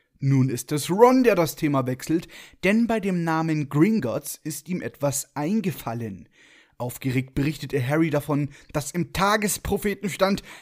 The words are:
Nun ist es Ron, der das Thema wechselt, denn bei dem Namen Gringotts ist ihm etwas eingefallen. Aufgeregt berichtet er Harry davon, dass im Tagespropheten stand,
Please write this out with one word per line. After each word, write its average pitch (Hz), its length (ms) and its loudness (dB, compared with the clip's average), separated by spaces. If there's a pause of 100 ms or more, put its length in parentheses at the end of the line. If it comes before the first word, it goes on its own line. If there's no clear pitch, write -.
(200)
Nun 135 300 4
ist 123 240 -4
es 147 160 -4
Ron, 247 340 6
der 214 120 4
das 165 200 0
Thema 139 320 0
wechselt, 160 400 -2 (380)
denn 220 220 4
bei 220 120 0
dem 180 240 -2
Namen 160 460 0
Gringotts 147 720 0
ist - 240 -10
ihm 180 140 -4
etwas - 540 -4
eingefallen. 135 920 -4 (520)
Aufgeregt 131 560 -4
berichtet 147 380 -4
er 127 120 0
Harry 156 240 2
davon, 143 400 -2 (220)
dass 147 200 -4
im 175 200 -4
Tagespropheten 202 960 -2
stand, 190 340 0 (180)